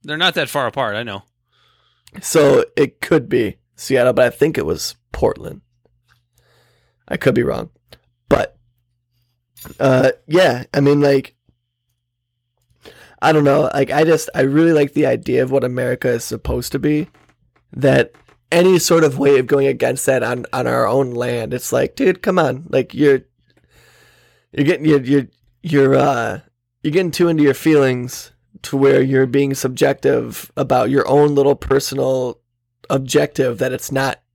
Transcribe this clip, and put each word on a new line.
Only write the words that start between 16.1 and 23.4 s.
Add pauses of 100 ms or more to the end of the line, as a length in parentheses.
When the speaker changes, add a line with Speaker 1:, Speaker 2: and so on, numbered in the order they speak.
Speaker 2:
supposed
to
be. (640)
That (380)
any
sort
of
way
of
going
against
that
on,
on
our
own
land,
it's
like,
dude,
come
on.
Like,
you're, (1300)